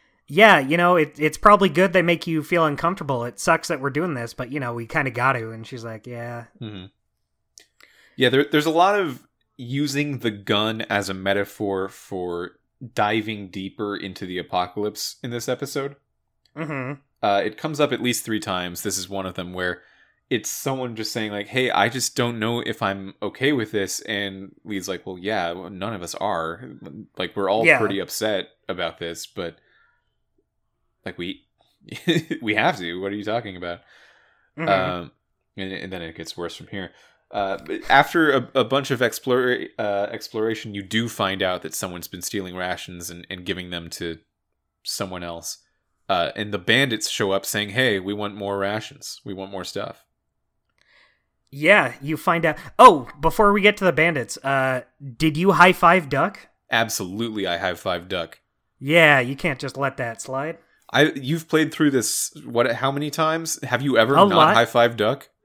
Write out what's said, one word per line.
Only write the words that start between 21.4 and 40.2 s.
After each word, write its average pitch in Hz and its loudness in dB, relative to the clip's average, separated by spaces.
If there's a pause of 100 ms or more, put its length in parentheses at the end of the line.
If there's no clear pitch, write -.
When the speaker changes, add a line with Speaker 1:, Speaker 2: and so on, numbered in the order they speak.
Speaker 2:
"Hey, 127 0
I 104 4
just 120 -6
don't 120 0
know 117 0
if - -6
I'm 98 -4
okay 123 -2
with 120 -2
this." 98 -2
And 98 -8 (100)
Lee's 95 -8
like, 92 -8
"Well, 92 -10
yeah, 90 -2
well, 90 -12
none 101 -6
of 87 -10
us 85 -10
are. 85 -4 (480)
Like, 90 -6
we're 98 -2
all 110 4
Speaker 1:
Yeah. 143 6
Speaker 2:
pretty 98 0
upset 98 -4 (200)
about 87 -6
this, 85 -10
but, 85 -10 (1500)
like, 95 -12
we, - -8 (520)
<laughs> 165 -2
we 107 0
have 110 0
to. 90 -8
What 98 -4
are 104 -6
you 104 -8
talking 107 -6
about?" 87 -10 (800)
Speaker 1:
Mm-hmm. 160 -2
Speaker 2:
Um, 92 0 (460)
and, 95 -8
and 92 -10
then 92 -10
it 80 -12
gets 82 -14
worse 85 -8
from - -18
here. 95 -10 (400)
Uh, 98 -2
but - -8
after 147 4
a, 127 0
a 131 4
bunch 131 -2
of 123 -2
explore-, 123 0 (140)
uh, 101 0
exploration, 110 -4